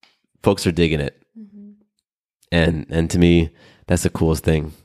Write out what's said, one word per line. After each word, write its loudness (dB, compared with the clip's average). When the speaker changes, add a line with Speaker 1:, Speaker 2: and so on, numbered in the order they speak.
Speaker 1:
folks 0
are 2
digging 0
it. -8
Speaker 2:
Mm-hmm. -20
Speaker 1:
And, 0
and -2
to 0
me, 4
that's 0
the -2
coolest -2
thing. -2